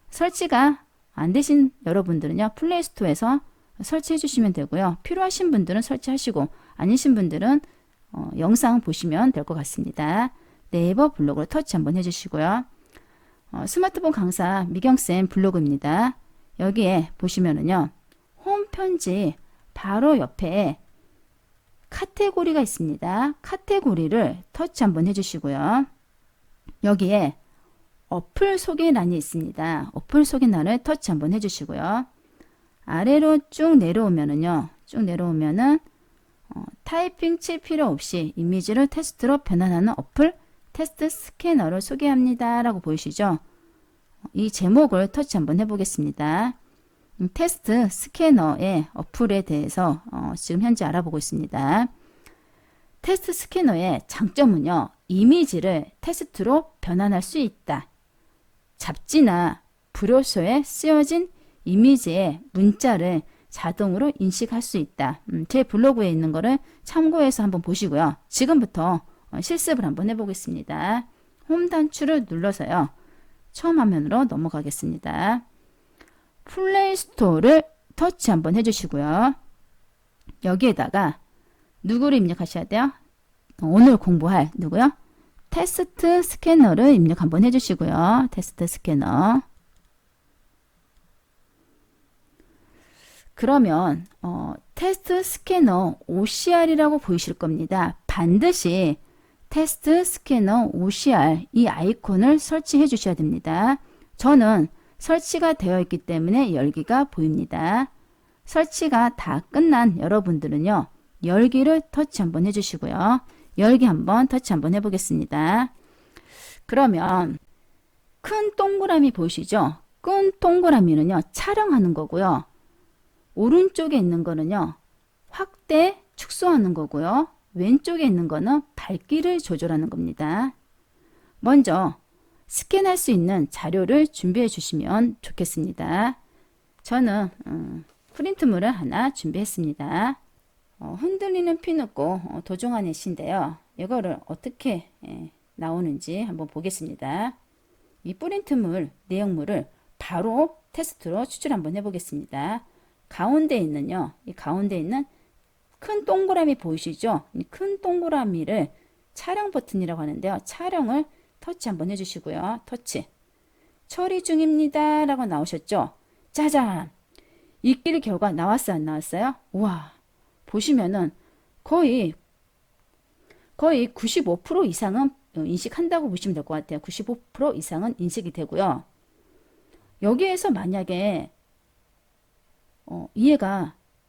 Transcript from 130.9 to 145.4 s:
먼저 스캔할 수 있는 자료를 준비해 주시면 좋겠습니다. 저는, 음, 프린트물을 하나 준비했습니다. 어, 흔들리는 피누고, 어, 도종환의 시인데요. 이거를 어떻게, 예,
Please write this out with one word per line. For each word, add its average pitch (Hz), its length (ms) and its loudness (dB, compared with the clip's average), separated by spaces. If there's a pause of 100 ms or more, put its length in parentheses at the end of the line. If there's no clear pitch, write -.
먼저 208 580 4 (500)
스캔할 381 500 0
수 - 140 -2
있는 175 380 2
자료를 190 580 0
준비해 214 400 -2
주시면 214 760 -2
좋겠습니다. 170 960 -4 (640)
저는, 214 460 0 (180)
음, 160 360 -10 (300)
프린트물을 247 560 0
하나 220 440 -2
준비했습니다. 165 1080 -6 (600)
어, 180 200 -12
흔들리는 359 600 -2
피누고, 190 640 -4
어, - 200 -12
도종환의 196 480 -6
시인데요. 160 640 -6 (200)
이거를 185 480 -6
어떻게, 202 640 -8 (160)
예, - 260 -16 (240)